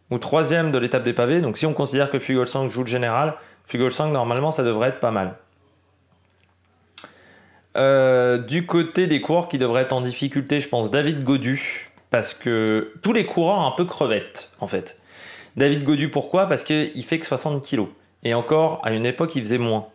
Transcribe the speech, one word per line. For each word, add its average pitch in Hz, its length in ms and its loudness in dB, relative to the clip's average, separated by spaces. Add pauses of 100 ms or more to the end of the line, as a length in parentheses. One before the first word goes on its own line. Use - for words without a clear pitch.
ou 123 80 -2
troisième 156 540 2
de 135 60 0
l'étape 120 260 0
des 120 80 0
pavés. 127 300 2
Donc 120 160 -2
si - 80 -2
on 156 80 0
considère 139 360 0
que 139 100 -2
Fugelsang 127 500 -2
joue 120 140 -4
le 123 40 -6
général, 123 460 0 (320)
Fugelsang, 127 480 0
normalement, 127 380 0
ça 143 120 -2
devrait 117 240 2
être - 140 -4
pas 117 100 2
mal. 98 240 -2 (2500)
Euh, 131 640 4
du 135 280 -2
côté 170 420 2
des 151 120 2
coureurs 170 300 0
qui 147 80 -2
devraient 127 240 2
être 127 100 -2
en 131 80 2
difficulté, 135 640 -2
je 139 80 -8
pense 113 200 0
David 143 360 0
Gaudu, 131 640 -2 (220)
parce 110 220 0
que 110 680 0
tous 202 100 2
les 226 140 2
coureurs 180 340 2
un 143 120 2
peu 175 120 -2
crevettes, - 680 -2 (100)
en 104 60 -4
fait. - 340 -6 (560)
David 143 260 2
Gaudu, 143 260 2
pourquoi ? 175 380 0
Parce 156 160 0
qu'il 151 400 -2
fait 160 160 -2
que 160 60 -8
soixante 143 360 -4
kilos. 113 280 -2 (340)
Et 117 120 0
encore, 156 480 2
à 113 100 0
une 110 120 -2
époque, 143 300 -2
il 135 60 0
faisait 113 160 0
moins. 113 380 0